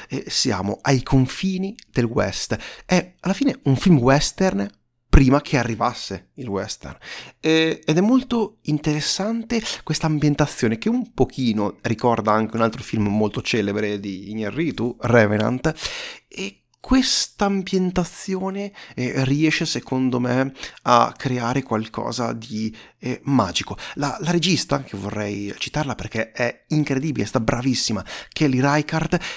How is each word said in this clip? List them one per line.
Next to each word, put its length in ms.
eh, 200
siamo 520
ai 220
confini 720
del 160
West. 500
È 340
alla 140
fine 300
un 120
film 220
western 680
prima 300
che 160
arrivasse 800
il 120
western. 480
Eh, 460
ed 140
è 20
molto 640
interessante 1000
questa 240
ambientazione 720
che 100
un 240
pochino 720
ricorda 500
anche 240
un 60
altro 200
film 260
molto 340
celebre 580
di 340
Iñárritu, 640
Revenant, 760
e 280
questa 600
ambientazione, 1300
eh, 280
riesce 420
secondo 520
me 340
a 340
creare 460
qualcosa 720
di, 420
eh, 240
magico. 540
La, 260
la 120
regista, 500
che 140
vorrei 600
citarla 360
perché 380
è 380
incredibile, 540
sta 140
bravissima, 680
Kelly 260
Reichardt, 640